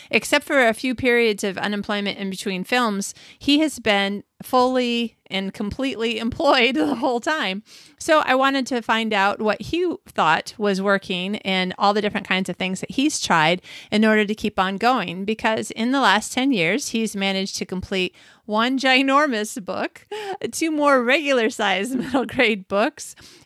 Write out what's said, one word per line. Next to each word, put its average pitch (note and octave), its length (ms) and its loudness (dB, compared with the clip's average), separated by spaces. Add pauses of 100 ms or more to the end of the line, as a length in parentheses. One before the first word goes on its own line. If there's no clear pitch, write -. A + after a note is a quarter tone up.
(120)
except C#4+ 340 0
for C4+ 220 4
a A3 60 4
few B3+ 200 -4
periods A#3 500 0
of F#3+ 140 -4
unemployment G#3 600 -4
in G3 100 -6
between F#3 340 -6
films, A3 520 -2 (240)
he C#4+ 180 2
has D#4 220 0
been G3+ 440 0 (200)
fully B3 760 0 (120)
and F#3+ 240 -4
completely A3+ 640 -4
<laughs> - 0 -
employed C4 560 2
the D4+ 200 0
whole A#3+ 240 0
time. A3 440 -2 (340)
So D#4 220 4
I C4 160 2
wanted C4+ 320 2
to A#3+ 140 -2
find A3 320 0
out G3+ 280 2
what G#3+ 200 0
he E4+ 340 -2 (120)
thought E3 500 0
was G3+ 240 0
working G3 560 -2
and F#3 400 -2
all G3+ 160 4
the G#3 80 0
different G3+ 260 -4
kinds F#3 220 0
of F3 60 -6
things F#3 260 -4
that - 100 -10
he's D4 280 -2
tried E3+ 420 2 (300)
in G#3+ 140 4
order G#3+ 200 4
to G#3+ 100 -4
keep G#3 240 -4
on F#3+ 180 -2
going, G3 480 0
because A3 460 -2
in A#3 200 -2
the C4+ 100 2
last G#3 300 4
ten C4+ 200 0
years, G3+ 380 0
he's A3 260 -2
managed G3 420 -2
to G3 80 -6
complete F#3 500 -4 (300)
one A#3 340 0
ginormous C4 840 2
book, - 440 -6 (440)
two D#4+ 200 -2
more C#4+ 320 4
regular C4+ 460 2
sized G3+ 460 -2
<laughs> - 20 0
middle B3 280 -2
grade G#3 440 0
books, G#3+ 440 -2 (320)